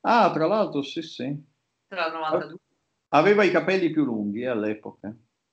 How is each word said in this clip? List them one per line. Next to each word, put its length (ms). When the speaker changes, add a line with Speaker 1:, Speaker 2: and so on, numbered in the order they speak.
Speaker 1:
Ah, 300
tra 160
l'altro, 340
sì, 220
sì. 320
Speaker 2:
Tra 200
il 60
novantadue. 440
Speaker 1:
Aveva 320
i 80
capelli 400
più 120
lunghi, 380
eh, 60
all'epoca. 680